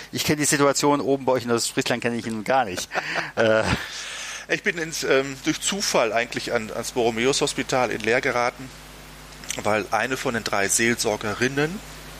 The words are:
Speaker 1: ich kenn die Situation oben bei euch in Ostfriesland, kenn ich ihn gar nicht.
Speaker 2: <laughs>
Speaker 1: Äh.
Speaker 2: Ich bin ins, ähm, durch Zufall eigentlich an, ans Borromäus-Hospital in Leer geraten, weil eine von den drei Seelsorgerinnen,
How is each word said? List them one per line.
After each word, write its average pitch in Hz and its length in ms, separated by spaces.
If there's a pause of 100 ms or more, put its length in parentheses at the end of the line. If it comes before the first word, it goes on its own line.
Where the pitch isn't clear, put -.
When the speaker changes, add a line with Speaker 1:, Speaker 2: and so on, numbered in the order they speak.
(120)
Speaker 1:
ich 131 120
kenn 151 140
die 147 60
Situation 143 560
oben 135 240
bei 127 80
euch 127 120
in 120 60
Ostfriesland, 120 520
kenn 117 160
ich 110 80
ihn 110 180
gar 127 200
nicht. 90 300
Speaker 2:
<laughs> - 40 (380)
Speaker 1:
Äh. 110 280 (840)
Speaker 2:
Ich - 140
bin 185 160
ins, 160 240
ähm, 135 420
durch 151 160
Zufall 165 520
eigentlich 120 400
an, 110 180
ans - 220
Borromäus-Hospital 123 1000
in 107 100
Leer 113 200
geraten, 127 500 (920)
weil 107 280
eine 120 260
von 131 180
den 110 100
drei 98 240
Seelsorgerinnen, 117 1080 (420)